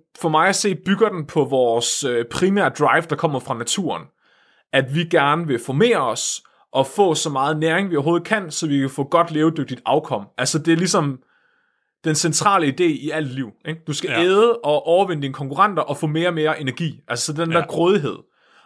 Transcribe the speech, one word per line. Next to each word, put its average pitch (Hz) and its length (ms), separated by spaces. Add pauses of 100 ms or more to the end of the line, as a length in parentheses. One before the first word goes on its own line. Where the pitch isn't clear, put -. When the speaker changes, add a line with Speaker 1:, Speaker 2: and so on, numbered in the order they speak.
(200)
Speaker 1:
for 175 80
mig 156 200
at 190 80
se, 196 180
bygger 202 340
den 170 180
på 151 180
vores, 123 600
øh, 120 260
primære 190 380
drive, 143 420
der 147 60
kommer 147 240
fra 127 180
naturen. 113 440 (680)
At 135 220
vi 170 100
gerne 160 420
vil 127 200
formere 190 320
os, 120 440 (300)
og 135 140
få 190 280
så 151 160
meget 143 280
næring, 165 320
vi 165 60
overhovedet 165 300
kan, 202 240
så 160 160
vi 143 140
kan 135 100
få 143 140
godt 165 260
levedygtigt 151 560
afkom. 120 400 (120)
Altså, 131 200
det 165 140
er 160 40
ligesom 165 420 (840)
den 156 100
centrale 170 520
idé 139 160
i 151 280
alt 151 180
liv, 127 220 (180)
ikke? 160 180
Du 151 60
skal 185 180
Speaker 2:
Ja. 165 120
Speaker 1:
æde 214 360
og 147 280
overvinde 175 360
dine 131 120
konkurrenter 156 480
og 143 140
få 165 100
mere 160 220
og 175 60
mere 156 260
energi. 143 480
Altså, 120 180
så 156 60
den 165 200
Speaker 2:
Ja. 170 60
Speaker 1:
der 160 80
grådighed. 165 480
Og, - 100 (420)